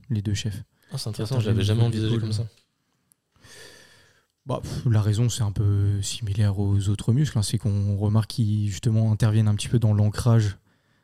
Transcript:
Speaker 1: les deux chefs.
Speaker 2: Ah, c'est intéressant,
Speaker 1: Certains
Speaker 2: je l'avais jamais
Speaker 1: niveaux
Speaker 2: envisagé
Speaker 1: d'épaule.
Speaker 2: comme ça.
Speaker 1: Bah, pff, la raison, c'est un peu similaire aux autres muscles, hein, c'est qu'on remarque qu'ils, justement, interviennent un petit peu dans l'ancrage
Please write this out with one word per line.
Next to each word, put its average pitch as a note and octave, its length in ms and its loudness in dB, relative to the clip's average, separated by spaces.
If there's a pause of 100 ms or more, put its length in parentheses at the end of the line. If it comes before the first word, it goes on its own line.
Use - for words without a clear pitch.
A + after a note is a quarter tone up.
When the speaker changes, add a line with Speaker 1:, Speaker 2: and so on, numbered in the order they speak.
(100)
Speaker 1:
les G#2+ 100 -2
deux G#2 140 -2
chefs. G2+ 280 -6 (300)
Speaker 2:
Ah, C3+ 60 -8
c'est - 100 -8
intéressant, A2 280 -6
Speaker 1:
Certains A#2 80 0
Speaker 2:
je G#2+ 60 -4
l'avais G#2 140 2
jamais G#2+ 140 2
Speaker 1:
niveaux A#2 100 4
Speaker 2:
envisagé A2 240 0
Speaker 1:
d'épaule. A2+ 160 0
Speaker 2:
comme G#2+ 40 -4
ça. A2 140 -4 (2000)
Speaker 1:
Bah, B2+ 160 -6
pff, - 240 -6
la A2 160 4
raison, G#2+ 260 2
c'est A2+ 140 -4
un G2+ 80 -2
peu G2+ 520 0
similaire G2+ 580 -2
aux G2+ 280 0
autres G#2 240 0
muscles, C#3+ 240 0
hein, G#2+ 60 0
c'est G#2+ 160 -2
qu'on G2+ 380 -2
remarque G#2 340 0
qu'ils, G#2 380 0
justement, A2 420 0
interviennent G#2+ 380 2
un G#2+ 80 2
petit - 100 -4
peu A#2+ 140 2
dans G#2+ 120 2
l'ancrage G#2 640 2 (480)